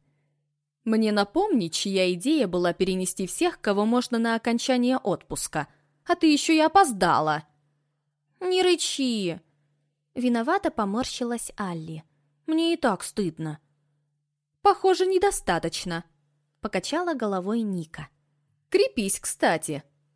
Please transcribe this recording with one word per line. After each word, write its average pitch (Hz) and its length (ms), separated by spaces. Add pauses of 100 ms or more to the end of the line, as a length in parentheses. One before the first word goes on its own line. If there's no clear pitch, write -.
(840)
«Мне 220 280
напомнить, 208 640
чья 185 400
идея 247 340
была 175 260
перенести 185 520
всех, 330 340
кого 202 260
можно 240 340
на 226 160
окончание 247 640
отпуска? - 720 (380)
А 349 100
ты 330 160
ещё 294 220
и 311 60
опоздала!» 185 840 (960)
«Не 370 220
рычи!» 240 800 (720)
Виновато 247 560
поморщилась 233 880
Алли. 165 460 (420)
«Мне 330 280
и 330 40
так 220 260
стыдно». 160 560 (1000)
«Похоже, 370 460
недостаточно», 180 960 (580)
покачала 311 520
головой 214 480
Ника. 175 480 (600)
«Крепись, 320 500
кстати. 160 640 (320)